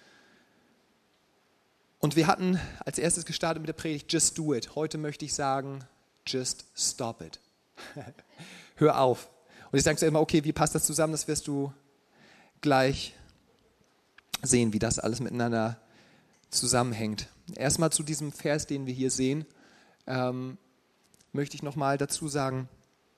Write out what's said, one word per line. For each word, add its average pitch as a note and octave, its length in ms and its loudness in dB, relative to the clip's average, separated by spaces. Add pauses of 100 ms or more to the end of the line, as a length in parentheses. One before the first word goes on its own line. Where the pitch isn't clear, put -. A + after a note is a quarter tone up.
(2000)
Und D3+ 160 2
wir D#3+ 120 6
hatten F#3 320 4 (260)
als - 140 -2
erstes E3+ 260 0
gestartet D#3+ 360 -4
mit D3+ 60 -6
der D#3+ 60 -4
Predigt, D3+ 380 -6
„Just D#3+ 260 2
do D3+ 160 0
it.“ - 220 -4
Heute D#3 220 -4
möchte D3+ 280 -6
ich C#3 80 -6
sagen, C3+ 500 -4 (420)
„Just - 400 -4 (100)
stop - 460 -4
it.“ D#2+ 180 -16 (560)
<laughs> D3 100 -14 (680)
Hör D3 240 6
auf. B2+ 300 2 (420)
Und C#3 60 2
ich C#3 60 4
sage D#3 220 2
immer, D#3 160 4
„Okay, D#3 220 4
wie D3+ 100 0
passt D3+ 220 2
das D#3 100 0
zusammen?“ D#3 280 2
Das - 140 -6
wirst D3 200 -4
du C#3+ 260 -4 (880)
gleich C3+ 540 4 (1300)
sehen, A#2+ 300 4
wie G#2+ 60 2
das A2+ 200 0
alles A#2 200 -2
miteinander A#2 600 0 (760)
zusammenhängt. A#2 720 0 (280)
Erstmal D#3 360 2
zu - 120 -2
diesem D3 280 -6
Vers, D3+ 340 -2
den C#3 220 -4
wir B2+ 60 -4
hier C3 180 0
sehen, C3 340 0 (600)
ähm, B2+ 500 -4 (760)
möchte C#3+ 240 -4
ich C#3+ 80 -10
nochmal C#3 340 0
dazu C#3+ 300 -4
sagen, C3 400 -2 (500)